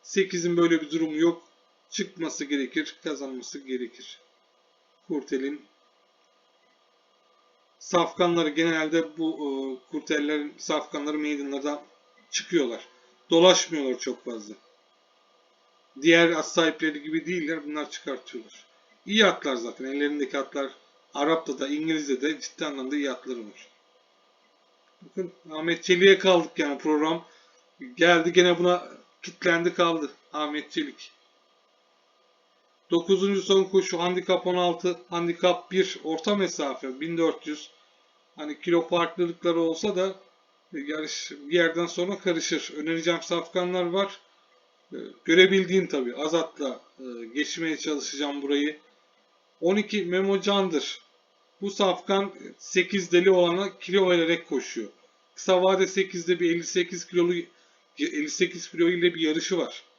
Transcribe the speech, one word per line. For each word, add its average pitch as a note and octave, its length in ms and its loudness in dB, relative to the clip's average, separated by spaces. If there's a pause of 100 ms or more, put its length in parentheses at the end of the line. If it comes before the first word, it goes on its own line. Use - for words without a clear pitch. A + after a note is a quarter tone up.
Sekizin F3 560 -2
böyle E3 240 4
bir D3 100 -10
durumu D#3+ 260 -2
yok. E3+ 260 2 (460)
Çıkması E3 560 -6
gerekir, C#3+ 580 -4
kazanması C3+ 560 -10
gerekir. B2+ 600 -10 (880)
Kurtel'in C#3 580 -4 (2250)
safkanları E3+ 720 0
genelde D#3+ 680 0
bu, D#3+ 140 -2
e, C#3+ 160 -8 (440)
kurtellerin D3 640 -4
safkanları D3+ 600 -6
meydanlardan D3 640 -6 (500)
çıkıyorlar. B2+ 560 -2 (420)
Dolaşmıyorlar E3 720 4
çok - 260 -8
fazla. G#2+ 300 -12 (1500)
Diğer E3 280 8
at D#3 220 -2
sahipleri D#3 520 0
gibi D#3 220 -4
değiller. D#3+ 400 -4
Bunlar D3+ 260 -8
çıkartıyorlar. - 760 -12 (400)
İyi G#3 200 4
atlar D3 300 2
zaten. A#2 300 -8
Ellerindeki C#3+ 520 -2
atlar C3+ 340 -6 (420)
Arap'ta D3 460 0
da C3+ 80 -4
İngiliz'de D3 540 -2
de D3 200 -4
ciddi - 240 -10
anlamda C#3 300 -6
iyi C#3+ 160 -2
atları B2 280 -10
var. G#2 280 -18 (1300)
Bakın F3+ 300 -8 (200)
Ahmet E3 320 -2
Çelik'e F#3 360 8
kaldık F3+ 400 4
yani C#3+ 180 -2
program. D#3 480 0 (720)
Geldi E3+ 360 6
gene F3+ 260 6
buna F3+ 320 2 (320)
kitlendi E3+ 500 0
kaldı E3 380 0 (220)
Ahmet D3+ 380 -6
Çelik. C#3+ 400 -8 (1800)
Dokuzuncu F#3+ 500 2
son G3 220 4
koşu F#3 360 0
handikap F3+ 480 0
on F3+ 80 0
altı, F3+ 440 0 (100)
handikap F3 640 0
bir, F#3 320 0
orta D#3+ 320 -2
mesafe C#3 640 -4
bin E3 180 -6
dört D#3+ 300 0
yüz. D3+ 240 -12 (640)
Hani D3+ 260 -10
kilo E3+ 260 2
farklılıkları E3+ 720 0
olsa E3 360 -2
da, F#3+ 200 -2 (580)
e, D3+ 60 -8
yarış D3+ 520 -8
bir C#3+ 220 -8
yerden E3+ 320 2
sonra F3+ 340 -6
karışır. E3 580 -2
Önereceğim E3 440 -2
safkanlar F3+ 600 -2
var. G3 360 -2 (760)
E, - 40 -12 (280)
görebildiğim F#3 600 4
tabii. B2 280 -4
Az D3+ 180 -4
atla, C#3+ 480 -4 (180)
e, A#2+ 260 -12
geçmeye D3 520 -4
çalışacağım C#3+ 640 -6
burayı. C#3+ 380 -2 (840)
On F3+ 140 2
iki G#3 300 -2
Memo F#3+ 360 0
Candır. F#3+ 600 0 (600)
Bu G3 100 -4
safkan, G3 540 0
e, G3 40 -10 (280)
sekiz F3+ 540 -2
deli F3+ 200 6
olana F#3 480 2
kilo F#3 300 2
vererek E3 380 2
koşuyor. A#2+ 420 -6 (460)
Kısa F#3 280 2
vade F#3+ 240 4
sekizde F3+ 520 -2
bir E3+ 160 2
elli E3+ 80 -4
sekiz F3 440 -4
kilolu, F3 260 2 (640)
elli D3+ 300 -4
sekiz F3 420 -4
kilo E3 180 2
ile F3 260 2
bir E3 60 -6
yarışı D#3+ 360 0
var. - 260 -6 (160)